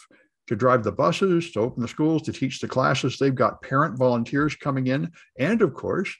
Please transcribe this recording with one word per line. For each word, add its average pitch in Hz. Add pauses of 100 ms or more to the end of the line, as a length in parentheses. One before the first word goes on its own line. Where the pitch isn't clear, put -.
(460)
to 120
drive 127
the 104
buses, 170
to 104
open 123
the 117
schools, 156
to 156
teach -
the 113
classes. 135
They've 139
got 120
parent 139
volunteers 127
coming 135
in. 151 (280)
And 208
of 147
course, 127